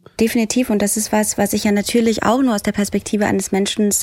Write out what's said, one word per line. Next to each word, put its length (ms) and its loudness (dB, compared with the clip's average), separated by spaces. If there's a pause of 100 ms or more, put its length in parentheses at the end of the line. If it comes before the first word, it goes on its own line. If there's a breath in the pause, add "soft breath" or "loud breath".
(200)
Definitiv. 500 0
Und 100 0
das 160 0
ist 140 -4
was, 280 0
was 160 0
ich 100 -2
ja 80 2
natürlich 500 0
auch 180 2
nur 140 2
aus 80 -2
der 100 -2
Perspektive 540 -2
eines 240 -2
Menschen 400 0 (120)